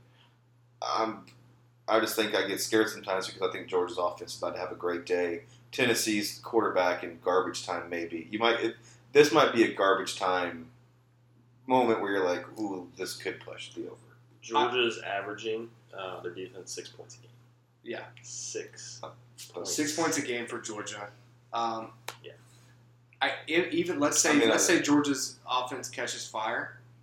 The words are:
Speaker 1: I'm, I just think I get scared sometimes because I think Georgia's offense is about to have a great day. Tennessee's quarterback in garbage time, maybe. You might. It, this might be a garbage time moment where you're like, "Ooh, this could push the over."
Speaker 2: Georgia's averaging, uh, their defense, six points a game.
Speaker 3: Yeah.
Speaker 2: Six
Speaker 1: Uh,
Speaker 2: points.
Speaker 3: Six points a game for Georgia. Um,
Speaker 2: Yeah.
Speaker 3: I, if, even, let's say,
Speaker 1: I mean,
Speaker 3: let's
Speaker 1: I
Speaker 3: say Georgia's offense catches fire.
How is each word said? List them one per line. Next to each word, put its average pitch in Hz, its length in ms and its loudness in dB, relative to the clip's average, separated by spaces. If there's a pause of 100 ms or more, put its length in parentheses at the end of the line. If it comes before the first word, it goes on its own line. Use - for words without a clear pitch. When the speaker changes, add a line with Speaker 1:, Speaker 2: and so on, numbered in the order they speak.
(800)
Speaker 1:
I'm, 107 460 -2 (600)
I 110 120 6
just 107 140 0
think 104 200 2
I 95 120 2
get 95 140 -2
scared 110 280 4
sometimes 95 380 -4
because - 160 -10
I 92 100 0
think 90 140 -8
Georgia's 90 320 0
offense 87 380 -4
is - 40 -12
about 87 140 -2
to 90 60 -6
have 92 100 -6
a - 60 -10
great 87 300 -4
day. 87 360 0 (300)
Tennessee's 110 680 0
quarterback 92 600 2
in 85 200 -10
garbage 90 440 0
time, 85 240 -4
maybe. 85 400 -6
You 107 80 -4
might. 117 220 4
It, 113 160 -2 (360)
this 147 200 8
might 139 200 6
be 117 120 6
a 101 100 0
garbage 95 440 2
time 87 480 -2 (1000)
moment 120 340 4
where 98 120 -2
you're 98 120 2
like, 87 220 0 (120)
"Ooh, 95 380 -6
this 92 200 -8
could - 240 -8
push - 340 -14
the - 120 -8
over." - 100 -14 (440)
Speaker 2:
Georgia's 120 640 0
averaging, 104 680 -6 (280)
uh, 92 260 -8
their 90 100 -8
defense, 92 400 -12
six 87 160 -10
points - 280 -20
a - 20 -20
game. - 120 -20 (520)
Speaker 3:
Yeah. 101 220 -10 (180)
Speaker 2:
Six - 800 -12
Speaker 1:
Uh, - 60 -10 (440)
Speaker 2:
points. - 220 -6
Speaker 3:
Six 147 220 0
points 160 220 2
a 139 40 0
game 120 240 -4
for 120 140 -6
Georgia. 104 480 -10 (440)
Um, 113 380 -4 (320)
Speaker 2:
Yeah. - 100 -16 (880)
Speaker 3:
I, 143 120 0 (160)
if, 175 240 2
even, 170 260 0
let's 147 220 2
say, 160 100 4
Speaker 1:
I 151 40 6
mean, 120 140 6
Speaker 3:
let's 104 220 4
Speaker 1:
I 170 60 6
Speaker 3:
say - 60 4
Georgia's 143 540 2 (140)
offense 127 380 -4
catches 120 380 -6
fire. 117 520 -4 (240)